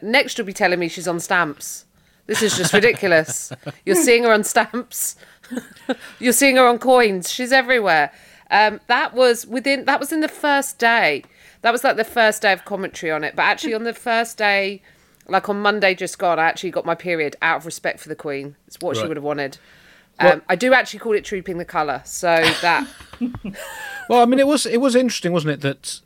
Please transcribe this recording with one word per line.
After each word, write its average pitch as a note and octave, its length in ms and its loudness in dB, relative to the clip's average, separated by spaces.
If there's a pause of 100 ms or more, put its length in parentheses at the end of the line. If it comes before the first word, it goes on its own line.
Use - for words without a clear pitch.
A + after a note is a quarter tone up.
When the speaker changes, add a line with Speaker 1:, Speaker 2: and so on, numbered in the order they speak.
Speaker 1:
next A#3 340 0
you'll A3+ 80 -4
be F#3+ 80 -10
telling F3+ 260 0
me E3+ 80 -2
she's E3+ 200 -10
on E3+ 120 -2
stamps. E3 680 -4 (420)
This A3 160 -4
is G3+ 140 0
just F3+ 160 -2
ridiculous. G3 760 2 (180)
Speaker 2:
<laughs> - 160 -16
Speaker 1:
You're - 100 2
seeing B3 280 4
her A3+ 100 4
on G#3 100 2
stamps. - 720 -4 (520)
<laughs> - 520 -10
You're A#3+ 140 2
seeing C4 240 4
her B3+ 100 8
on A#3+ 100 4
coins. A#3 540 2
She's B3 200 -6
everywhere. A3+ 600 2 (400)
Um, G#3 360 4
that C4+ 260 0
was A#3+ 340 2
within, C4 380 -2
that C#4 140 2
was C#4+ 120 -8
in D#4+ 80 -2
the D#4 80 0
first C#4+ 500 -2
day. A3 460 2 (400)
That A#3 80 2
was, A#3+ 120 -2
like, D#3+ 140 2
the A3 60 0
first A3 400 0
day G3+ 100 4
of F#3 120 -6
commentary F#3+ 460 -6
on D#3 120 -4
it. - 120 -6
But D#3 80 -2
actually A3 300 -2
on A3 100 -6
the A#3 100 -6
first A#3 440 -4
day, G3 440 0 (460)
like, F#3 220 0
on G3+ 120 -2
Monday G3+ 340 2
just F3 240 -8
gone, F3 180 2
I D#3+ 80 2
actually E3 260 -2
got - 140 -4
my E3 100 -2
period E3 460 -4
out E3 160 2
of D3+ 80 -10
respect - 340 -8
for - 100 -16
the D3+ 60 -10
Queen. C#3+ 400 -10 (120)
It's - 120 -20
what F3 160 -4
she A2 60 -4
Speaker 3:
Right. - 80 -4
Speaker 1:
would D3+ 80 -6
have C#3 60 -12
wanted. C#3+ 340 -6 (640)
Um, E3+ 80 6
Speaker 3:
Well D#3+ 220 4
Speaker 1:
I F#3 60 0
do B3+ 180 2
actually G#3 260 0
call A3+ 140 -4
it G3+ 120 -2
trooping F#3 340 -8
the F3 60 -8
colour, D3 400 -4
so - 220 -6 (340)
that F3 260 0 (320)
Speaker 3:
<laughs> B3 80 -4 (840)
Well, A#3+ 120 6
I A#3+ 40 6
mean, C4 140 4
it C#4 80 4
was, D4 180 2
it A3+ 120 0
was B3 180 2
interesting, A3+ 380 0
wasn't D#3 220 0
it, C3+ 60 -12
that - 440 -6